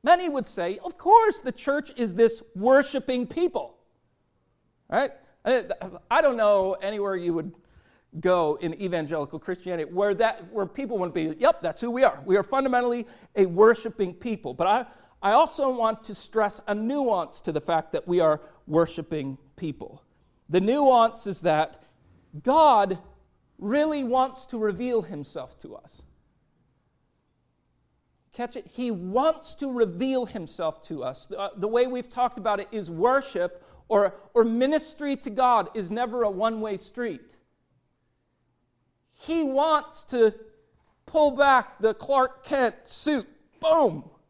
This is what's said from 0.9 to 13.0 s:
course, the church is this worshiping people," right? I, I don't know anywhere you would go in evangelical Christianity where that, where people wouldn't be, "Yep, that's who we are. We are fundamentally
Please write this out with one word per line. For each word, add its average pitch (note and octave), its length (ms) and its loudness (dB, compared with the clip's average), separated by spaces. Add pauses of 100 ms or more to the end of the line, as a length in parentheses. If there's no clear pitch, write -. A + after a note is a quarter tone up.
course, G#4+ 420 6
the C4 120 -6
church D4 440 -4
is A3+ 180 -4
this A3+ 280 2 (140)
worshiping B3+ 720 2
people," - 480 -4 (1120)
right? F#3+ 240 0 (320)
I, A#3 220 0 (440)
I C4 100 4
don't C#4 160 2
know G3+ 360 2 (100)
anywhere G3+ 320 -4
you F3 200 -2
would D#3+ 200 -6 (640)
go E3+ 420 2
in E3 220 -6
evangelical D#3+ 560 -4
Christianity F3+ 500 -8
where G3+ 260 0
that, G3+ 380 -2
where G#3 140 -4
people A#3+ 320 -8
wouldn't F3+ 160 -4
be, D#3+ 240 -4
"Yep, A3+ 220 2
that's D#3+ 200 -6
who A#3 120 -4
we B3+ 100 0
are. - 220 2
We F#3 120 4
are G3+ 60 2
fundamentally B3 640 -2 (300)